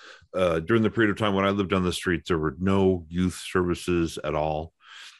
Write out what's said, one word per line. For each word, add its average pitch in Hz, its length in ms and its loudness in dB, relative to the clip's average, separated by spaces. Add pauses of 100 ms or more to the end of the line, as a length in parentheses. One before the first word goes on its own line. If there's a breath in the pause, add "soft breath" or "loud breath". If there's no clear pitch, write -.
(340 loud breath)
Uh, 87 260 2
during 110 220 2
the 107 80 2
period 110 200 2
of 95 60 -2
time 107 180 0
when 98 120 2
I 98 40 4
lived 98 220 0
on 95 100 2
the 90 100 0
streets, 85 360 -2
there 87 100 0
were 78 220 -2
no 95 480 2
youth 87 260 0
services 87 880 -2
at 76 120 -4
all. 78 380 -4 (480 loud breath)